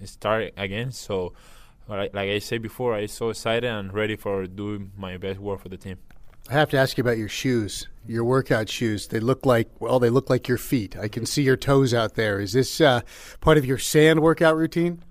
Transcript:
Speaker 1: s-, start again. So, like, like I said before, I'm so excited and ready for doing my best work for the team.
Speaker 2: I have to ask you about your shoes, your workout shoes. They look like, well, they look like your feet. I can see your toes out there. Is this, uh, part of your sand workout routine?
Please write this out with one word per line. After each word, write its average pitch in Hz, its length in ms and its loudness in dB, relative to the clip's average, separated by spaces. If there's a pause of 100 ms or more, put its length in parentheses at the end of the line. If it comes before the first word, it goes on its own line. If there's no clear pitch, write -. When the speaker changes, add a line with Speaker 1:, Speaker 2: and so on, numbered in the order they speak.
Speaker 1:
s-, 98 80 -16
start 110 480 -4
again. 101 340 -6
So, 92 420 -6 (540)
like, 101 280 -6
like 98 160 -4
I 104 80 0
said 117 240 -6
before, 117 320 -4
I'm 104 120 -4
so 117 220 -4
excited 117 400 -2
and 98 240 -6
ready 107 220 -2
for 98 320 -4
doing 101 500 -10
my 92 200 -10
best 98 220 -6
work 101 220 -8
for 92 80 -16
the 92 80 -14
team. 92 220 -12 (500)
Speaker 2:
I 113 40 -10
have 147 180 2
to 143 60 2
ask 131 200 2
you 131 60 2
about 117 160 0
your 104 100 -4
shoes, 117 580 -2 (200)
your 117 180 -2
workout 123 420 0
shoes. 107 400 -4
They 117 120 -2
look 123 260 0
like, 117 240 4 (100)
well, 123 200 2
they 120 100 4
look 127 220 2
like 123 160 0
your 123 100 0
feet. 107 400 -4
I 98 100 -4
can 110 200 -6
see - 160 0
your 131 140 4
toes 135 360 4
out 113 220 0
there. 104 240 0
Is 104 140 -6
this, 127 280 2
uh, 127 200 6 (380)
part 156 200 6
of 135 60 0
your 127 120 -2
sand 156 440 6
workout 160 360 4
routine? 170 540 -2